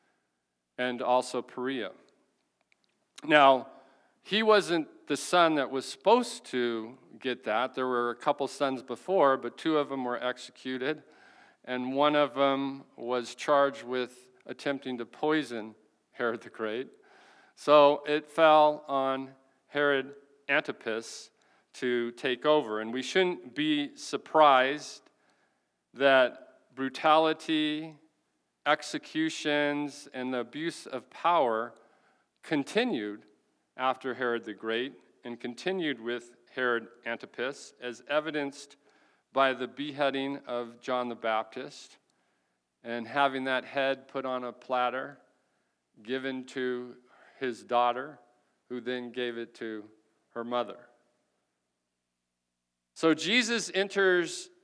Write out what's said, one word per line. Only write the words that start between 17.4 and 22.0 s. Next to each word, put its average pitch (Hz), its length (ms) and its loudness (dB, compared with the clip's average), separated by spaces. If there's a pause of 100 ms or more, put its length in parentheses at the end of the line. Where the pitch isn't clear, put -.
So 147 500 6
it 151 220 -2
fell 156 580 6
on 135 440 -2 (360)
Herod 139 480 0 (340)
Antipas 120 800 -4 (440)
to 120 380 -2